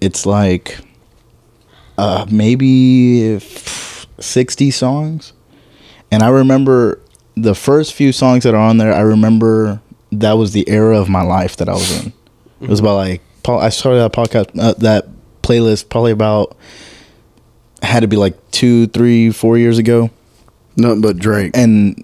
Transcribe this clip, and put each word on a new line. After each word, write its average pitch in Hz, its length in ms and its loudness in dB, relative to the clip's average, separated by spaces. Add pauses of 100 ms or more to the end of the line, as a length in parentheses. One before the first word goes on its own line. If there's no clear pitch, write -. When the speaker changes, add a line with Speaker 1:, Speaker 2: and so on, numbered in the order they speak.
Speaker 1:
it's 95 240 -4
like, 98 540 -2 (1200)
uh, 101 320 -4
maybe 123 1040 2
f-, - 720 -16 (120)
sixty 131 520 -2
songs. 147 640 -6 (800)
And 107 120 2
I 117 60 2
remember 131 680 2 (360)
the 110 180 0
first 147 400 0
few 139 180 0
songs 123 320 2
that 117 120 2
are 110 140 2
on 113 80 4
there, 110 160 2
I 98 80 0
remember 110 800 2 (320)
that 107 200 0
was 107 200 0
the 101 140 -2
era 110 320 2
of 95 100 -2
my 92 120 0
life 90 360 -2
that - 120 -4
I 92 40 -4
was 90 180 -4 (140)
in. - 60 -14 (500)
It 127 80 -8
was 101 100 0
Speaker 2:
Mm-hmm. 107 80 0
Speaker 1:
about, 101 80 2
like, 95 260 -4 (220)
Paul, 120 160 -2
I 113 100 0
started 123 300 0
that 113 140 0
podcast, 113 460 -4
uh, 113 200 0
that 107 300 0 (340)
playlist 113 440 -2
probably 117 240 -2
about, 107 460 -2 (1200)
had 117 200 -2
to 110 60 2
be, 104 100 0
like, 98 180 0 (160)
two, 120 360 2
three, 117 440 2
four 117 260 0
years 117 200 2
ago. 117 320 0 (640)
Speaker 3:
Nothing 113 260 0
but 104 160 0
Drake. 104 380 -2
Speaker 1:
And 107 480 2